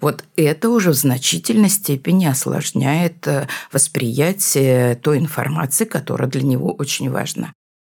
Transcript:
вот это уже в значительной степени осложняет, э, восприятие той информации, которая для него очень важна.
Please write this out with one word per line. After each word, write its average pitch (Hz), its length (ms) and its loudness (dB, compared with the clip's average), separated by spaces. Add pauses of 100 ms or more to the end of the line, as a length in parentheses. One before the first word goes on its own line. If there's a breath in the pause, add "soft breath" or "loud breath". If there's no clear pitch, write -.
вот 147 240 -2 (120)
это 156 340 2
уже 208 200 4
в 147 40 2
значительной 170 760 2
степени 175 580 0
осложняет, 147 1040 0
э, 139 180 0 (240 loud breath)
восприятие 135 1300 2
той 147 220 0
информации, 147 680 -2
которая 135 440 -4
для 135 140 -2
него 135 300 0
очень 139 380 -6
важна. - 420 -6 (440)